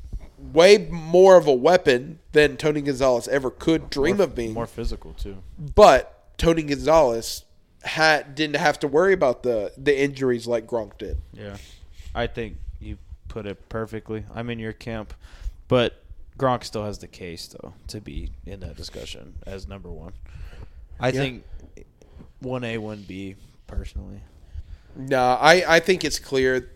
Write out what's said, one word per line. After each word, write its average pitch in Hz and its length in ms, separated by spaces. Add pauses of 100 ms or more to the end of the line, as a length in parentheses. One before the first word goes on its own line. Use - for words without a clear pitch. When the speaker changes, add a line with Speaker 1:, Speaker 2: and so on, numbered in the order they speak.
(380)
Speaker 1:
way 165 520
more 175 460
of 160 100
a 147 60
weapon 147 680 (140)
than 147 240
Tony 151 240
Gonzalez 131 480
ever 131 220
could 160 400
dream 151 260
Speaker 2:
More, 202 80
Speaker 1:
of 131 100
being. 113 200
Speaker 2:
more 113 120
physical, 113 460
too. 98 300 (160)
Speaker 1:
But 151 800
Tony 165 240
Gonzalez 139 840 (400)
ha-, 156 380 (120)
didn't 147 220
have 151 240
to 151 80
worry 170 240
about 165 300
the, 110 340
the 135 220
injuries 131 480
like 117 200
Gronk 110 320
did. 87 220 (120)
Speaker 2:
Yeah. 101 240 (580)
I 117 120
think 117 300 (240)
you 107 180 (300)
put 104 180
it 98 220
perfectly. 110 560 (100)
I'm 117 160
in 117 80
your 110 140
camp. 110 420 (540)
But 123 340 (360)
Gronk 127 260
still 107 200
has 101 140
the 87 100
case, 85 400
though, - 260 (140)
to 110 120
be 76 320 (140)
in 95 140
that 76 160
discussion - 580 (120)
as 95 220
number 95 220
one. 82 220 (840)
I 123 100
Speaker 1:
Yeah. 131 120
Speaker 2:
think 131 240 (960)
one 127 240
A, 113 140
one 107 280
B, 95 300 (300)
personally. 98 540 (760)
Speaker 1:
Nah, 131 460
I, 165 360
I 165 40
think 185 240
it's 147 140
clear 131 580